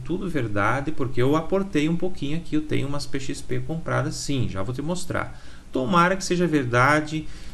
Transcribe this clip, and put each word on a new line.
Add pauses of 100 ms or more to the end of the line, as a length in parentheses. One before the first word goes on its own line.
tudo
verdade,
porque
eu
aportei
um
pouquinho
aqui,
eu
tenho
umas
P
X
P
compradas
sim,
já
vou
te
mostrar. (300)
Tomara
que
seja
verdade (280)